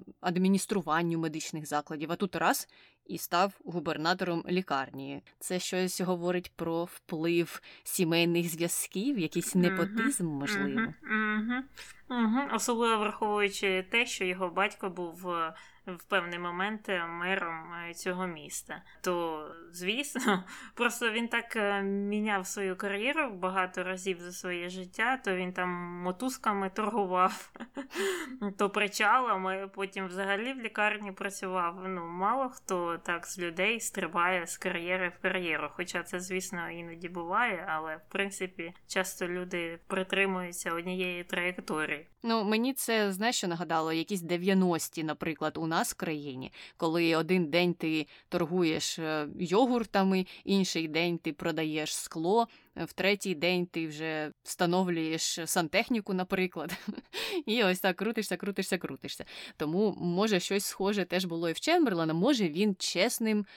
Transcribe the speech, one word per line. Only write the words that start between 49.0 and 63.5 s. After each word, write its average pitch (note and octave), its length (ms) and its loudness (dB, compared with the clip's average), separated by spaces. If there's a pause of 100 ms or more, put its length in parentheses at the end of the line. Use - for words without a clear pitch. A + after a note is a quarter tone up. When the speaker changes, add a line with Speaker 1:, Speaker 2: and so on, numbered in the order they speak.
Speaker 1:
йогуртами, F#3+ 840 4 (180)
інший F#3 440 2
день E3+ 300 0
ти D#3+ 160 -4
продаєш D#3 600 -2
скло, G3 520 2 (280)
е, E3+ 100 -6
в - 80 -12
третій F#3+ 420 0
день F3 300 2
ти E3 220 -4
вже D#3 440 -4 (120)
встановлюєш E3+ 1040 0
сантехніку, G3+ 680 0
наприклад. F3+ 600 -2 (140)
<laughs> - 580 -6
І A3+ 180 2
ось F#3 160 4
так F#3 160 2
крутишся, G#3 420 -2
крутишся, G3 400 -2
крутишся. - 480 -8 (320)
Тому, F3 420 2
може, F3+ 400 4
щось G3 260 0
схоже G3 400 0
теж F#3 200 0
було E3+ 240 0
і E3 40 0
в - 60 -4
Чемберлена, G#3+ 540 4
може, G#3 360 4
він F#3 300 2
чесним G#3+ 680 2 (100)